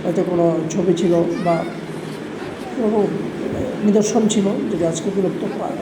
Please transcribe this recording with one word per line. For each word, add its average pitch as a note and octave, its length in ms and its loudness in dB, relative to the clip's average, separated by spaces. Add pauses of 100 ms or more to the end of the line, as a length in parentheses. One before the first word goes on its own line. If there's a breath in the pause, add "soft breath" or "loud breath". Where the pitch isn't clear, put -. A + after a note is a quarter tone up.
হয়তো F3+ 200 0
কোনো E3+ 360 2 (100)
ছবি F3+ 240 2
ছিল E3+ 200 2 (320)
বা E3+ 180 2 (1120)
কোনো G#3+ 300 2 (800)
নিদর্শন G#3 420 4
ছিল, G3+ 180 2 (260)
যেটি E3+ 140 0
আজকে E3 300 0
বিলুপ্ত F#3 300 0 (120)
প্রায়। - 240 -4